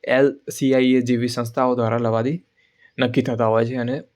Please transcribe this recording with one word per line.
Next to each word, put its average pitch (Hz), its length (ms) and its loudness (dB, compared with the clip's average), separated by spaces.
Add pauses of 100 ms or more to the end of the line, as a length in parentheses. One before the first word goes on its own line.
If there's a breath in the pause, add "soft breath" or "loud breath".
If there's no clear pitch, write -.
એલ 135 360 2 (120)
સી 131 220 0
આઈ 127 180 4
એ 127 100 4
જેવી 120 260 0
સંસ્થાઓ 123 480 -2
દ્વારા 117 220 0
લવાદી 120 460 -2 (560 soft breath)
નક્કી 127 220 0
થતા 120 240 -2
હોય 113 200 2
છે 123 100 -8
અને 123 260 -6 (140)